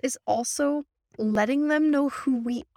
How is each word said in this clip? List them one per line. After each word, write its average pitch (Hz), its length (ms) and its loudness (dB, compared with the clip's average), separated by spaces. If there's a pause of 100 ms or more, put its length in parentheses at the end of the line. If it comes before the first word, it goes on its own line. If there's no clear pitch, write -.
is 262 240 -4
also 285 580 -2 (320)
letting 220 500 0
them 302 240 2
know 285 200 2
who - 260 -2
we 240 280 -4 (120)